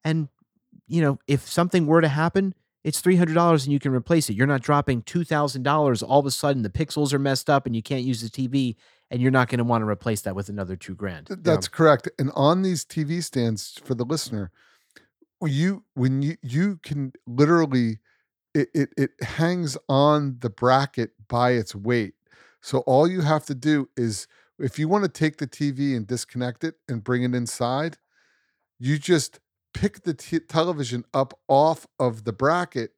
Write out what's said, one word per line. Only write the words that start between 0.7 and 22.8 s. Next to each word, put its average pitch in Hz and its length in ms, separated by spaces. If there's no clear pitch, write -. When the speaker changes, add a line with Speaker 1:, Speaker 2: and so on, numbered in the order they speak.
Speaker 1:
you 170 120
know, 139 280
if 139 200
something 175 380
were 160 140
to 160 80
happen, 175 440
it's 151 180
three 185 140
hundred 170 200
dollars 170 300
and 143 80
you 139 60
can 135 140
replace 147 360
it. 113 40
You're 127 160
not 139 120
dropping 139 420
two 175 200
thousand 147 400
dollars. 143 400
All - 160
of 139 80
a 131 60
sudden, 139 300
the 104 60
pixels 147 440
are 139 80
messed 139 280
up 139 160
and 117 120
you 110 60
can't 127 200
use 123 200
the 113 60
T 131 200
V, 127 280
and 123 120
you're 131 80
not 127 180
gonna 120 140
wanna 117 240
replace 107 360
that 95 120
with 98 140
another 98 260
two 92 220
grand. 87 320
Speaker 2:
Th-, - 120
that's 160 280
Speaker 3:
Yeah. - 80
Speaker 2:
correct. 151 320
And 139 160
on 165 280
these 180 220
T 156 200
V 165 160
stands, 117 640
for 131 100
the 117 100
listener, 117 460
you, 170 440
when 131 280
you, 156 200
you 165 400
can 139 300
literally, 131 760
it, 143 200
it, 143 220
it 135 140
hangs 165 540
on 143 520
the 120 100
bracket 127 600
by 123 240
its 113 220
weight. 107 400
So - 200